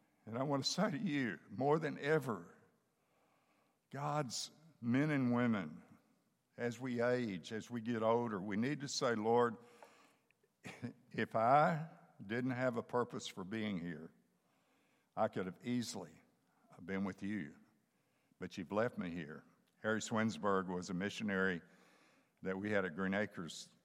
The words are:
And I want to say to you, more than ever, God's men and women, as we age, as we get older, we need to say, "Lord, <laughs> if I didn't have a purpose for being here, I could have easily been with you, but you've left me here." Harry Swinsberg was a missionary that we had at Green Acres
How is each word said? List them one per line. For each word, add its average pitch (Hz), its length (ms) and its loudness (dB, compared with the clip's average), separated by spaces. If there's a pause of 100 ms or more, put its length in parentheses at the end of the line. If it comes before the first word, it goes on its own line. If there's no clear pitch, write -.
(260)
And 110 120 -4
I 131 40 0
want 139 220 0
to - 60 0
say 208 200 2
to 143 80 -2
you, 123 400 0 (160)
more 139 240 4
than 147 240 -4
ever, 135 380 2 (1500)
God's 143 580 -2 (300)
men 131 300 4
and 131 240 4
women, 113 360 2 (840)
as 120 240 -2
we 123 220 -2
age, 120 500 0
as 107 180 -8
we 120 120 -4
get 113 200 0
older, 113 380 4
we 98 160 -2
need 135 240 0
to 139 80 -6
say, 127 280 2
"Lord, 117 380 6 (1120)
<laughs> - 500 -12
if 110 220 -2
I 147 420 6 (480)
didn't 127 260 -2
have 123 260 0
a 113 40 -2
purpose 120 440 -4
for - 180 -8
being 104 340 -4
here, 82 300 -8 (1080)
I 104 120 2
could 101 160 -4
have 90 180 -6
easily 113 480 -4 (760)
been 95 180 0
with 95 180 -4
you, 98 260 -4 (920)
but - 160 -10
you've 80 160 -8
left 110 240 0
me 90 140 -4
here." 78 320 -8 (400)
Harry 110 180 2
Swinsberg 101 680 0
was 90 200 -4
a 98 60 -4
missionary 95 680 0 (800)
that 92 140 -2
we 104 140 -4
had 98 160 2
at 80 100 -6
Green 95 180 0
Acres 98 540 -4 (160)